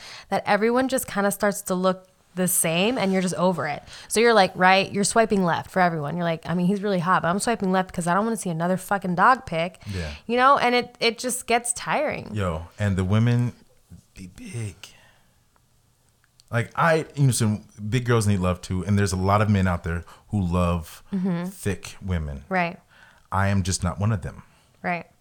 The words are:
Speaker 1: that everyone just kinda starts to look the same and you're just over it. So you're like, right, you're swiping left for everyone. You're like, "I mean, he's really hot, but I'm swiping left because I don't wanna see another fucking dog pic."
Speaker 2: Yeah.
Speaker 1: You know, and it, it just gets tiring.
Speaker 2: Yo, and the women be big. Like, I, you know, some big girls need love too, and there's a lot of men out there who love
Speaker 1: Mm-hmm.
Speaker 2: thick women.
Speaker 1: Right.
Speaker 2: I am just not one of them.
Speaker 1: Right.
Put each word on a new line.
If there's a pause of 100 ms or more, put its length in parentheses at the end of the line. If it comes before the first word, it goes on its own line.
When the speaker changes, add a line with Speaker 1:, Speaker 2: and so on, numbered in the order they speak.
(280)
Speaker 1:
that
everyone
just
kinda
starts
to
look (300)
the
same
and
you're
just
over
it. (280)
So
you're
like,
right,
you're
swiping
left
for
everyone.
You're
like,
"I
mean,
he's
really
hot,
but
I'm
swiping
left
because
I
don't
wanna
see
another
fucking
dog
pic."
Speaker 2:
Yeah. (160)
Speaker 1:
You
know,
and
it,
it
just
gets
tiring.
Speaker 2:
Yo, (100)
and
the
women (640)
be
big. (1800)
Like,
I,
you
know,
some (240)
big
girls
need
love
too,
and
there's
a
lot
of
men
out
there (260)
who
love (100)
Speaker 1:
Mm-hmm.
Speaker 2:
thick (100)
women.
Speaker 1:
Right. (500)
Speaker 2:
I
am
just
not
one
of
them. (400)
Speaker 1:
Right. (140)